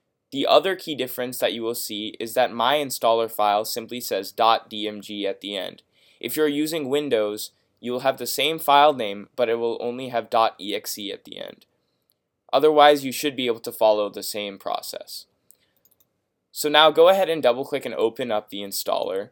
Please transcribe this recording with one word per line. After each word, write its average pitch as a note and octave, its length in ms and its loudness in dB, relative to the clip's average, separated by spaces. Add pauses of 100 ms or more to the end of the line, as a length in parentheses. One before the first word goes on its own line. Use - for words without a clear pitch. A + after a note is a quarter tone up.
(320)
The C3+ 140 -2
other F3+ 280 4
key E3+ 200 -8
difference B2+ 460 -6
that G#2+ 120 0
you A2+ 100 -6
will A2+ 120 -4
see G#2+ 440 -8
is A2+ 140 -8
that A2+ 220 0
my A#2+ 220 2
installer A#2 540 0
file G#2 360 0
simply A#2 340 -8
says G2 320 -6
dot A2+ 380 2
D G#2 180 -6
M G#2 140 -10
G G2+ 240 -8
at G2 160 -6
the G2 160 -8
end. - 240 -12 (380)
If - 180 -6
you're D3+ 100 2
using D3+ 400 -4
Windows, A#2 640 -2 (300)
you A#2+ 120 -8
will B2 80 -4
have C3+ 160 0
the B2 100 -10
same D3+ 320 -2
file C#3+ 360 6
name, G#2 420 -8
but A#2+ 140 0
it A#2 60 0
will A#2 220 -4
only B2 300 -8
have A#2 220 -6
dot A2+ 280 2
E G2 160 -6
X - 240 -8
E G2+ 140 -10
at - 120 -16
the - 140 -18
end. G1+ 280 -16 (840)
Otherwise, D3 520 6
you C3 80 -6
should C3+ 240 -4
be B2+ 100 -4
able A2+ 140 -2
to A#2+ 100 -10
follow G#2 380 2
the G2+ 160 -10
same G2+ 340 -8
process. - 680 -10 (1200)
So - 180 -4
now D3+ 220 8
go D#3+ 180 8
ahead F#3+ 220 4
and D#3+ 100 -2
double B2+ 240 2
click C3 220 -6
and A#2 80 -8
open A2+ 380 -2
up G#2+ 160 -4
the G2+ 140 -10
installer, G2+ 680 -6